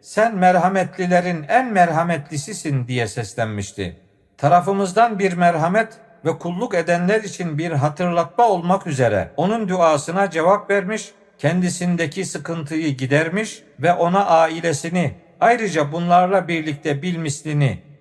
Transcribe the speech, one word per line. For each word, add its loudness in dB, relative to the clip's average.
Sen 0
merhametlilerin 2
en 2
merhametlisisin." 0
diye -2
seslenmişti. -6
Tarafımızdan 2
bir 0
merhamet 2
ve -2
kulluk -6
edenler 0
için -6
bir -4
hatırlatma 0
olmak 0
üzere 0
onun 0
duasına 0
cevap 2
vermiş, -2
kendisindeki -2
sıkıntıyı -6
gidermiş -2
ve 2
ona 2
ailesini, 2
ayrıca 2
bunlarla 2
birlikte -4
bir -4
mislini -2